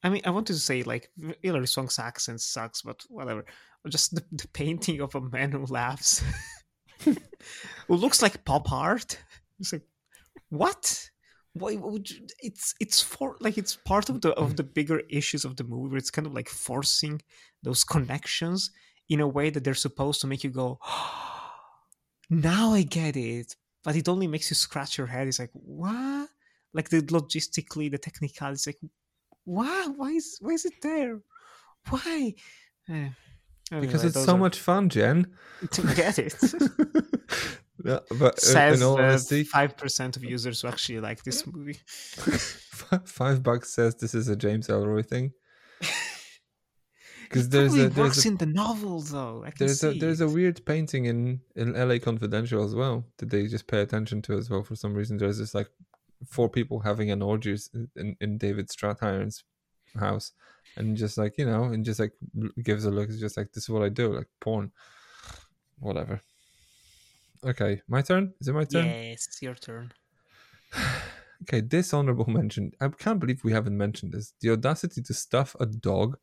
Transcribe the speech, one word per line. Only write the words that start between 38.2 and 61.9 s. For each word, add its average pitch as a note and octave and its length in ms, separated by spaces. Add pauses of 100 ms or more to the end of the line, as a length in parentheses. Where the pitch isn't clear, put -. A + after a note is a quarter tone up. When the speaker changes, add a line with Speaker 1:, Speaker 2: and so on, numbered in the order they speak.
Speaker 2:
uh, - 40
Speaker 1:
Says C#3+ 440
Speaker 2:
in B2+ 60
all C3+ 100
Speaker 1:
the C3 60
Speaker 2:
honesty, C3+ 400
Speaker 1:
five C#3+ 340
percent C3 400
of B2+ 60
users A#2+ 380
who B2+ 60
actually A2+ 340
like A2 220
this B2+ 220
movie. D3 320 (160)
Speaker 2:
<laughs> - 240
F-, - 880
Five C3 380
Bucks A#2+ 260
says A#2 240
this A#2 220
is A2+ 120
a G#2+ 80
James G#2+ 340
Ellroy G#2+ 360
thing. B2+ 280 (260)
Speaker 1:
<laughs> - 220 (1500)
Speaker 2:
'Cause B2+ 160
Speaker 1:
It B2 60
Speaker 2:
there's C#3 180
Speaker 1:
probably C#3+ 160
Speaker 2:
a, G3+ 40
there's - 80 (100)
Speaker 1:
works C3+ 180
Speaker 2:
a, - 40
Speaker 1:
in G3+ 80
the E3 100
novel, G3+ 540
though. C3 440
I - 60
can C#3 160
Speaker 2:
there's C#3 160
a, D#3 100
Speaker 1:
see C#3 60
Speaker 2:
there's D#3+ 220
Speaker 1:
it. D#3+ 40
Speaker 2:
a D#3 80
weird F3 320
painting D3+ 400
in, A#2+ 360 (140)
in A#2 200
L B2+ 160
A A#2+ 80
Confidential A2+ 640
as G#2 100
well A#2+ 320 (120)
that A#2 120
they G#2 160
just A2 220
pay G#2 140
attention G#2+ 420
to - 100
as A2 160
well G2 140
for A2 120
some G#2 200
reason. G#2 220
There's G2+ 200
just, A2 160
like, G#2 140 (600)
four A#2+ 220
people A#2 300
having G#2 320
an G2+ 100
orgy G#2 320
s-, G#2 160 (260)
in, G2 240
in G#2 200
David G2+ 300
Strathairn's G#2 720 (560)
house, G2+ 320 (440)
and G#2+ 220
just, G#2+ 220
like, G#2+ 180
you D3 80
know, A2+ 200
and A2 200
just, A2 140